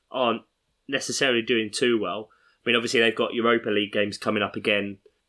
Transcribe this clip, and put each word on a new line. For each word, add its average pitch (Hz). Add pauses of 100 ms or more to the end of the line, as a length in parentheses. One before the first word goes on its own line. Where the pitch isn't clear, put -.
(120)
aren't 117 (440)
necessarily 131
doing 113
too 120
well. 101 (340)
I 120
mean, 120
obviously, 120
they've 113
got -
Europa 117
League 104
games 104
coming 107
up 98
again, 101 (320)